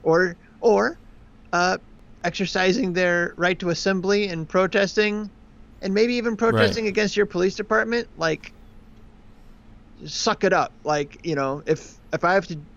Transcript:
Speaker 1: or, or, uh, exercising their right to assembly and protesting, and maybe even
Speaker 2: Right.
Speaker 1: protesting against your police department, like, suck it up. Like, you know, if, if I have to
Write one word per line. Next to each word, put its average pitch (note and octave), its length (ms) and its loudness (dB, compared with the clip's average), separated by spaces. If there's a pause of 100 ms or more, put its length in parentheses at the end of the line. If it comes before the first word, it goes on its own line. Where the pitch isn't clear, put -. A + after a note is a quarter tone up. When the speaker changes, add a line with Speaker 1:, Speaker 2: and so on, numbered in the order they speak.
Speaker 1:
or, E3+ 340 2 (240)
or, A3 380 2 (560)
uh, F3+ 240 2 (440)
exercising F#3 720 0
their F3 460 0
right F3+ 200 0
to F3+ 120 -2
assembly G3 580 0
and E3 180 -6
protesting, G3+ 840 0 (500)
and G3 140 -4
maybe A#3 200 2
even A#3 180 -2
Speaker 2:
Right. G3+ 60 -6
Speaker 1:
protesting A3+ 480 2
against G3+ 300 0
your G3+ 80 2
police F#3+ 300 -2
department, A3 520 -2 (120)
like, D#3+ 340 -4 (1500)
suck G3+ 400 -2
it F#3 80 4
up. D#3 200 2 (120)
Like, D3 400 -2
you E3 100 -2
know, C#3 300 -4
if, - 300 -4 (180)
if D#3 120 -4
I F3 100 4
have G3 140 0
to D#3+ 80 -8 (200)